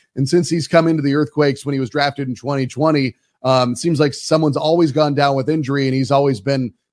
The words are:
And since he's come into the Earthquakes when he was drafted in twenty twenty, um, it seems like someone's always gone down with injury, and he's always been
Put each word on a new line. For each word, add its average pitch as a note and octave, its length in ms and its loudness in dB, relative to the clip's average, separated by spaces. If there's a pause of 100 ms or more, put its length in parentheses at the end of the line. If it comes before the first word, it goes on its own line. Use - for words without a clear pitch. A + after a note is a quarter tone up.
(160)
And C3+ 140 -2
since F3 180 2
he's D#3+ 200 -4
come E3 200 4
into D#3+ 140 0
the C#3 140 0
Earthquakes D3 500 0
when C#3+ 80 -4
he C3+ 60 -2
was B2+ 100 -4
drafted C#3+ 380 -2
in B2 80 -6
twenty C3+ 320 -4
twenty, C#3+ 480 0 (260)
um, B2+ 300 2
it A#2+ 80 -6
seems E3 200 0
like D3 140 2
someone's D#3 420 0
always D#3 360 2
gone D3 240 0
down C#3+ 200 2
with C3 140 -2
injury, C#3 380 -2
and C3 80 0
he's C3+ 160 -2
always C#3 280 2
been C3 320 -2 (220)